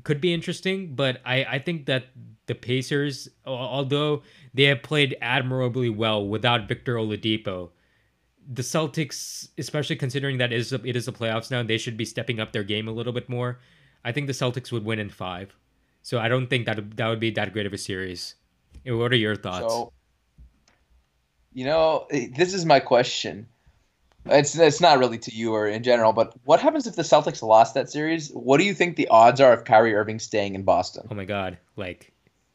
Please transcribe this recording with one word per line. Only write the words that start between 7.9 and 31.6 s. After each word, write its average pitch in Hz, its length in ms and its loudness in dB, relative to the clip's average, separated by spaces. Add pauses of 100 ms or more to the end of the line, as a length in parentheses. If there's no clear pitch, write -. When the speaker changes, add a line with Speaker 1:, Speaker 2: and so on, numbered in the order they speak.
Speaker 1:
the 131 140 -8
Celtics, - 960 -6
especially 147 380 -6
considering 135 420 -4
that 120 160 -2
is 120 200 -2
a, 127 140 -6
it 120 80 -4
is 120 120 -4
the 127 40 -6
playoffs 113 380 -4
now, 123 140 -4
they 113 160 -2
should 113 180 -8
be 110 80 -4
stepping 117 340 -8
up 107 120 -8
their 107 120 -4
game 107 240 -4
a 113 40 -10
little 117 220 -8
bit 120 140 -8
more. 123 320 -6 (460)
I 120 60 -4
think 143 160 -4
the 135 60 -4
Celtics 123 380 -4
would 110 140 -6
win 110 140 -4
in 101 100 -8
five. 98 460 -12 (480)
So 123 160 -4
I 110 80 0
don't 123 240 -2
think 110 160 -2
that, 107 300 -6
that 113 100 -2
would 113 120 -2
be 113 120 -2
that 104 200 -4
great 104 140 -6
of 98 80 -6
a 98 60 -10
series. 92 560 -10 (500)
What 120 260 -2
are 127 60 4
your 107 180 2
thoughts? 98 380 -6
Speaker 2:
So, 117 180 -6 (1600)
you 127 140 -10
know, 160 460 2
this 143 420 -2
is 185 100 -4
my 151 160 6
question. 117 680 0 (840)
It's, 143 280 4
it's 160 240 6
not 156 180 8
really 117 200 2
to 117 140 -14
you 113 200 -2
or 107 140 0
in 107 160 -2
general, 117 280 6
but 110 220 0 (100)
what 156 160 6
happens 302 260 0
if 208 120 -6
the 170 40 -2
Celtics 151 400 2
lost 110 340 6
that - 140 -2
series? 156 420 -4
What 127 260 2
do 180 80 4
you 202 80 0
think 175 240 0
the 143 100 0
odds 120 320 8
are 131 140 10
of 113 100 2
Kyrie 113 320 6
Irving 107 240 -2
staying 101 340 -4
in 95 100 -8
Boston? 90 460 0
Speaker 1:
Oh 107 60 -10
my 101 80 -10
God. 92 340 -6 (200)